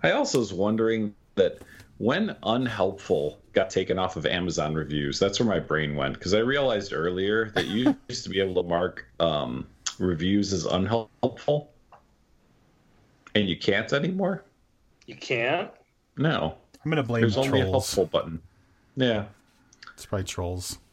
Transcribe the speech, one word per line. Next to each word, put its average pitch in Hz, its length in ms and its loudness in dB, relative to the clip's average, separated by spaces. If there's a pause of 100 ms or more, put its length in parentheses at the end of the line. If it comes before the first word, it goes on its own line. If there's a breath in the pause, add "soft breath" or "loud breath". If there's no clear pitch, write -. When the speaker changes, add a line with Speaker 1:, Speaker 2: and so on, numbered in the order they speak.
Speaker 1:
I 165 80 4
also 269 280 2
was 104 140 -2
wondering 110 600 0 (200)
that 95 220 2 (400 loud breath)
when 156 460 0
Unhelpful 98 960 0 (140)
got 95 160 2
taken 92 280 0
off 92 200 -2
of 76 80 -4
Amazon 82 500 0
reviews, 73 420 -2
that's 98 220 2
where 120 80 2
my 92 120 2
brain 76 360 -2
went, 69 240 -2
'cause 90 140 0
I 107 60 4
realized 120 540 0
earlier 95 580 0
that 87 160 -2
you 123 360 2
<laughs> - 60 -20
used - 160 -8
to - 40 -10
be 92 120 0
able 92 200 0
to 87 60 -4
mark, 85 400 -2 (120)
um, 69 460 0 (320)
reviews 92 560 2
as 85 120 -2
unhelpful, 117 1040 0 (1600)
and 104 160 2
you 82 80 -2
can't 104 360 0
anymore. 185 500 -2 (640)
Speaker 2:
You - 80 -14
can't? 139 560 -2 (460)
Speaker 1:
No. 135 380 0 (280)
Speaker 3:
I'm 151 80 -2
gonna 156 120 2
blame 117 180 0
Speaker 1:
There's 110 160 4
only 135 240 4
a - 20 4
Speaker 3:
trolls. - 300 0
Speaker 1:
helpful 92 120 4
button. 82 360 -2 (540)
Yeah. 117 300 2 (680)
Speaker 3:
It's - 120 -18
probably 98 200 -4
trolls. 90 520 -6 (140)